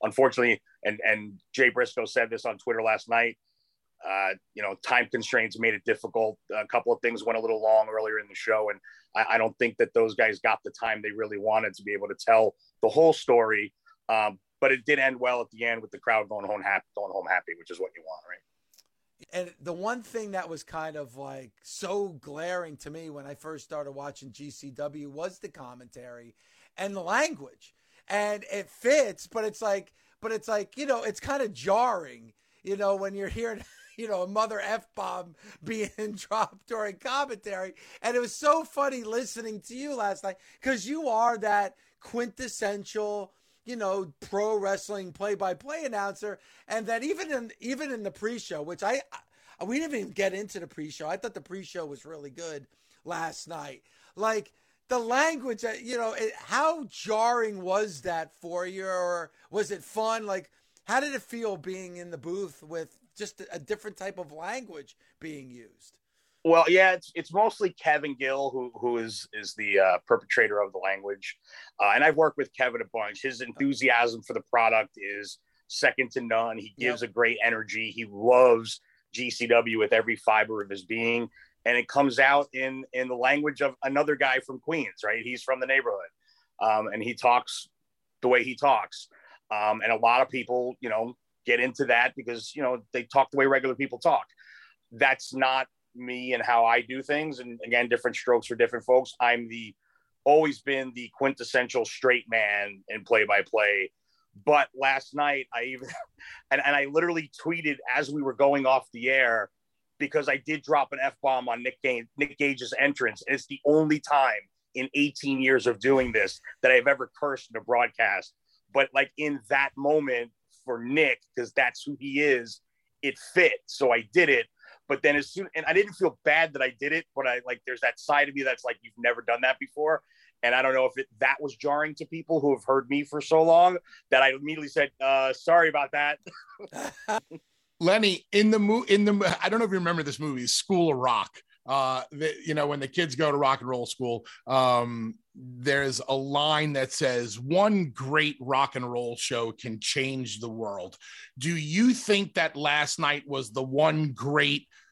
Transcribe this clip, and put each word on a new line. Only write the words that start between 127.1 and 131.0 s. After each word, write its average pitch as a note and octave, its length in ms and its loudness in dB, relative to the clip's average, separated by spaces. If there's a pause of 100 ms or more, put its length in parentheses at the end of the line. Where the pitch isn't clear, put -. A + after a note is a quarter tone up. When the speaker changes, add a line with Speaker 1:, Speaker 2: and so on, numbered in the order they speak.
Speaker 1:
but C#3 100 -4
I, B2 180 -2
like, B2 220 -8
there's B2+ 160 -8
that A#2+ 180 0
side C#3+ 300 2
of C#3 60 -10
me C#3 80 -4
that's C3 200 -2
like, A#2+ 200 -6
"You've A#2 160 -20
never A#2+ 240 0
done A#2+ 180 0
that C3 160 2
before." D3+ 460 -2 (400)
And A#2+ 100 2
I B2+ 80 4
don't C3 140 2
know C3 100 4
if B2 100 -2
it, C3+ 120 -6 (140)